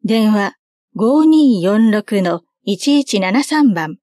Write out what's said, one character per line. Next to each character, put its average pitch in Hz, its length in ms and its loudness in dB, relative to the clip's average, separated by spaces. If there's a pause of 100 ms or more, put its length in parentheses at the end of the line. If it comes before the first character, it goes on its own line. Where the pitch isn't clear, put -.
電 214 300 0
話、 202 220 -2 (420)
五 262 280 0
二 285 380 4
四 214 300 0
六 208 280 -4
の 175 220 -4 (220)
一 285 340 -2
一 247 220 -2
七 196 240 -2
三 294 300 0
番。 160 280 -8